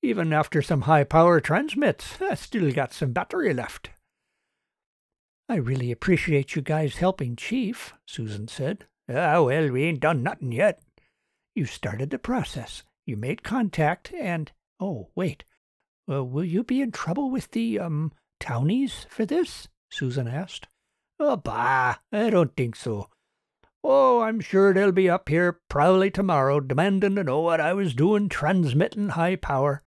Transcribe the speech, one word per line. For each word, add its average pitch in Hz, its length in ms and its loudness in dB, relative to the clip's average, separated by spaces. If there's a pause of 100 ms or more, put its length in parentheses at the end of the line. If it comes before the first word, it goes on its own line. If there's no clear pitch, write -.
Even 208 300 0
after 151 300 2
some 139 220 0
high-power 160 580 6
transmits, 247 800 0
I 370 140 -2
still 170 360 -2
got 127 220 -2
some 131 180 -4
battery 202 420 -2
left." - 360 -8 (1600)
"I 233 60 0
really 127 360 -2
appreciate 143 640 0
you 147 60 -2
guys 151 420 -2
helping, 151 320 0
Chief," 240 580 -6 (140)
Susan 107 400 -8
said. 147 400 -6 (220)
"Ah, 156 320 2
well, 147 280 2
we 127 140 0
ain't 160 160 -2
done 147 240 0
nothing 139 300 -6
yet." 175 280 0 (720)
"You 165 120 -2
started 113 460 -6
the 254 60 -6
process. - 680 -6 (220)
You 113 120 -6
made 127 260 -6
contact 185 720 -2
and, 175 400 -6 (260)
oh, 156 360 -8
wait. - 280 -4 (680)
Uh, 135 140 -2
will 131 220 -4
you 185 180 0
be 254 160 0
in 262 140 -2
trouble 262 360 -2
with 254 220 -6
the, 226 260 -2
um, 156 360 -4 (260)
townies 170 720 -2
for - 160 -4
this?" 311 420 -4 (240)
Susan 127 380 -4
asked. 156 400 -10 (500)
"Oh, 294 160 2
bah, 127 640 0 (160)
I 214 160 0
don't 175 260 2
think 120 220 -4
so. 104 320 -8 (720)
Oh, 262 380 4
I'm 220 180 -2
sure 196 340 4
they'll 196 200 4
be 185 160 4
up 180 180 0
here 175 400 2
prowly 185 420 4
tomorrow, 147 520 2
demanding 190 540 2
to 202 100 -2
know 139 160 0
what 165 180 2
I 160 140 0
was 196 200 0
doing 196 360 2
transmitting 175 800 0
high 170 260 0
power. 139 560 -2